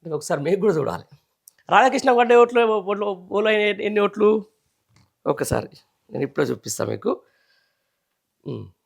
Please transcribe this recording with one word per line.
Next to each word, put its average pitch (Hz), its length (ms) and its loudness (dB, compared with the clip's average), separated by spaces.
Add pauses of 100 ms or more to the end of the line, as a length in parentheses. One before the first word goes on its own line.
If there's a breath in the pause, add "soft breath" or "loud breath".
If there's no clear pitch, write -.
ఇది 160 100 -8
ఒకసారి 147 260 -4
మీకు 175 200 -2
కూడా 202 120 2
చూడాలి. - 300 -4 (680)
రాధాకృష్ణ 254 480 4
పడ్డ 233 160 4
ఓట్లు, 240 280 6
ఓట్లు, 202 680 -2
పోలైన 208 500 0
ఎన్ని 208 200 -2
ఓట్లు? 208 440 0 (840)
ఒక్కసారి 143 420 -2 (420)
నేను - 120 -6
ఇప్పుడే 139 220 -2
చూపిస్తా 123 400 -6
మీకు. 110 360 -6 (1300)
ఉమ్. 107 240 -12 (140)